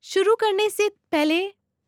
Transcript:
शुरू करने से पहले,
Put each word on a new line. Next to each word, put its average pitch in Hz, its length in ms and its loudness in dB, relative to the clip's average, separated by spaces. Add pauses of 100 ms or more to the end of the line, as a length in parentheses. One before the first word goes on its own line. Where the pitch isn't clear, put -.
शुरू 392 320 2
करने 427 360 0
से 415 180 -2
पहले, 339 640 -2 (360)